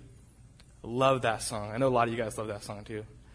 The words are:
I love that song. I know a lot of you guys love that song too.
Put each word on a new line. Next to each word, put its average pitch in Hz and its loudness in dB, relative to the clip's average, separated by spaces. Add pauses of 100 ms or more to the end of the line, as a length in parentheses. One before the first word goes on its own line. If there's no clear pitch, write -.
(840)
I - -12
love 131 4
that 113 0
song. 107 -6
I 110 -6
know 135 4
a - 2
lot 117 4
of 117 -2
you 117 -2
guys 110 -4
love 107 -4
that 104 -6
song 104 -10
too. 107 -8 (300)